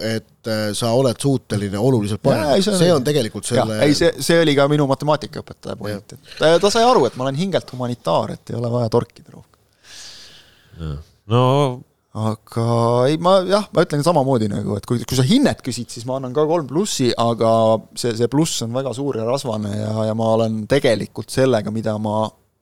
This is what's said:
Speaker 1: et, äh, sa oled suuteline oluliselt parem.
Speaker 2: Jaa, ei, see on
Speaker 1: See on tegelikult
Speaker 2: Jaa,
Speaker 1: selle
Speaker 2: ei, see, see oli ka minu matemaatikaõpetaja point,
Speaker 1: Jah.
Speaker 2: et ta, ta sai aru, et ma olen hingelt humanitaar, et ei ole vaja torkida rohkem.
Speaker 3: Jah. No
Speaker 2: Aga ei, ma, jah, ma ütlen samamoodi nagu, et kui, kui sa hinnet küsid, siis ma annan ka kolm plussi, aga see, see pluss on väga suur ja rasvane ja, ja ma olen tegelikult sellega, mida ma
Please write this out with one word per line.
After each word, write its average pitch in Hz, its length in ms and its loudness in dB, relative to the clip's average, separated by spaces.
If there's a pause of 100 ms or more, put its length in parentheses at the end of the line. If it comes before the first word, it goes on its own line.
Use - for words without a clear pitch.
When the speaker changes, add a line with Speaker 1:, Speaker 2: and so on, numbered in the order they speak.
Speaker 1:
et, 110 320 -6 (160)
äh, 110 240 -2
sa 113 240 -2
oled 131 240 2
suuteline 104 560 -2
oluliselt 107 480 0
parem. 127 160 2
Speaker 2:
Jaa, 135 160 2
ei, 196 80 2
see 208 80 0
on 185 80 0
Speaker 1:
See 170 160 4
on 127 80 0
tegelikult 147 480 -2
Speaker 2:
Jaa, 120 140 2
Speaker 1:
selle 110 180 -4
Speaker 2:
ei, 147 160 4
see, 170 160 2
see 165 240 2
oli 151 160 4
ka 139 160 6
minu 147 160 2
matemaatikaõpetaja - 880 -4
point, 104 160 -10
Speaker 1:
Jah. 104 320 -14
Speaker 2:
et - 160 -12
ta, 160 160 4
ta 196 160 2
sai 233 160 4
aru, 214 160 6
et - 160 -2
ma 131 80 -2
olen 139 80 -4
hingelt 165 400 -2
humanitaar, 123 560 -2
et - 200 -14
ei 113 40 -6
ole 117 160 -4
vaja 120 160 -2
torkida - 400 -2
rohkem. - 180 -20 (1300)
Speaker 3:
Jah. 78 260 -10 (260)
No 120 200 2 (720)
Speaker 2:
Aga 110 480 -6 (420)
ei, 147 140 2
ma, 180 180 4 (100)
jah, 196 240 0
ma 160 140 2
ütlen 151 180 -2
samamoodi 135 480 2
nagu, 101 240 -4
et 98 140 -8
kui, 120 180 0
kui - 80 -6
sa 131 80 2
hinnet 175 400 2
küsid, 117 320 -8
siis 117 140 -14
ma 131 100 -4
annan 127 160 -8
ka 147 80 2
kolm 156 240 0
plussi, 139 480 0
aga 117 360 0 (440)
see, 117 240 -4
see 117 80 2
pluss 151 380 0
on 113 100 -8
väga 131 240 -4
suur 135 220 -4
ja 110 80 -4
rasvane 113 420 -4
ja, 107 220 -4 (160)
ja 107 100 -2
ma 113 160 0
olen 113 220 0 (100)
tegelikult 135 640 -2
sellega, 117 400 0
mida 107 320 -4
ma 107 220 -2 (380)